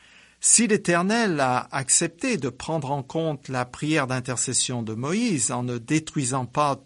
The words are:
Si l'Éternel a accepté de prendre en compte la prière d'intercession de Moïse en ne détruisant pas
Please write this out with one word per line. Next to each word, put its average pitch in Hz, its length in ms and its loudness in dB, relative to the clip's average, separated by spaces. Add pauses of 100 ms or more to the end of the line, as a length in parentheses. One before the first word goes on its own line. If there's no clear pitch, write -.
(400)
Si - 260 4
l'Éternel 190 760 2
a 127 300 2
accepté 170 680 0
de 135 100 -4
prendre 139 440 -4
en 143 120 -2
compte 160 460 -4
la 123 160 -2
prière 147 420 0
d'intercession 127 720 -2
de 110 120 -6
Moïse 151 580 0
en 123 100 -2
ne 123 160 -4
détruisant 135 680 -2
pas 139 400 0